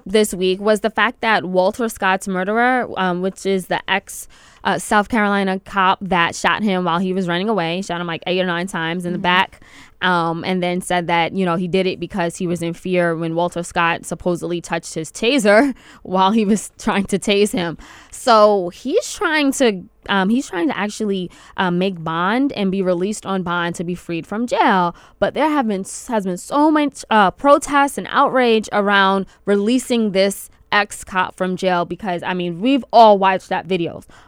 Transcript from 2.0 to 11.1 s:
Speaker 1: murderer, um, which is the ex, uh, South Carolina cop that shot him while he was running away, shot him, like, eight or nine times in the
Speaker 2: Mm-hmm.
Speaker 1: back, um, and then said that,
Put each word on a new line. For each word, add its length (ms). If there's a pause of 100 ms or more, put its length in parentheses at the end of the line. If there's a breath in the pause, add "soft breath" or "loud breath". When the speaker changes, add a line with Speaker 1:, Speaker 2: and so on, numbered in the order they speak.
Speaker 1:
murderer, 680
um, 240
which 260
is 200
the 140 (100)
ex, 380 (360 soft breath)
uh, 140
South 300
Carolina 520
cop 400
that 340
shot 280
him 220
while 160
he 120
was 160
running 220
away, 320
shot 180
him, 60
like, 200
eight 140
or 60
nine 200
times 380
in 80
the 60
Speaker 2:
Mm-hmm. 40
Speaker 1:
back, 380 (400 loud breath)
um, 440
and 180
then 180
said 280
that, 260